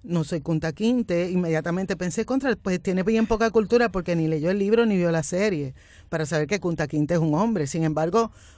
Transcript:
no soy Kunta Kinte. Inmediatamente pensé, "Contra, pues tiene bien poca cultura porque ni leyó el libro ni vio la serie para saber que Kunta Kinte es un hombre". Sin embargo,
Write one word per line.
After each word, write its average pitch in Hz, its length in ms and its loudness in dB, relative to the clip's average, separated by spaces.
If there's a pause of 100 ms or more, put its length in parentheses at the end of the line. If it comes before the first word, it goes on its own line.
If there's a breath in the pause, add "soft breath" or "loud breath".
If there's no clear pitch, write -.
no 170 220 -2
soy 165 160 -4
Kunta 160 320 -2
Kinte. 196 580 0
Inmediatamente 175 640 -2
pensé, 180 300 -4
"Contra, 262 320 0
pues 180 240 -2
tiene 185 220 0
bien 220 220 2
poca 226 240 2
cultura 226 440 4
porque 175 240 -2
ni 160 100 2
leyó 160 240 0
el 202 80 0
libro 226 260 4
ni 202 120 2
vio 175 120 2
la 165 140 0
serie 175 500 -2 (360 soft breath)
para 156 160 -2
saber 151 220 -2
que 202 120 -2
Kunta 160 300 -2
Kinte 151 240 0
es 170 80 4
un 156 120 2
hombre". 190 320 0
Sin 160 200 -2
embargo, 165 480 0 (240 soft breath)